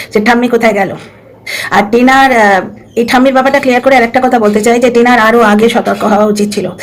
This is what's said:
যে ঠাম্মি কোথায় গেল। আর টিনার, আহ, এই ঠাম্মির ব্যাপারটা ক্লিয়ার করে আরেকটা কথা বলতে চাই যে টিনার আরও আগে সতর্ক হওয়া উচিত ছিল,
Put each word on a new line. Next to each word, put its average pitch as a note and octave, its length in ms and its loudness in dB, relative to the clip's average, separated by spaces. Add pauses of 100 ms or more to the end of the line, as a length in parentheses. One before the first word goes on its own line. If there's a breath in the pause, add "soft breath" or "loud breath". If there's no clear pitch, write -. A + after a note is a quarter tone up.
(140 loud breath)
যে G#3+ 120 0
ঠাম্মি A#3+ 220 0
কোথায় A#3 260 0
গেল। F#3+ 220 -4 (760 loud breath)
আর G3+ 200 0
টিনার, C4 400 2
আহ, G3+ 300 2 (340)
এই A3+ 100 0
ঠাম্মির C4 280 2
ব্যাপারটা C4 260 0
ক্লিয়ার B3 220 0
করে C4+ 140 2
আরেকটা A#3 280 0
কথা B3 160 0
বলতে G#3 220 0
চাই A#3 180 0
যে A#3+ 100 2
টিনার A#3+ 300 2
আরও A3+ 220 2
আগে G#3+ 280 2
সতর্ক G3+ 340 -4
হওয়া G#3 220 0
উচিত G#3 280 -2
ছিল, F3+ 160 -6 (140)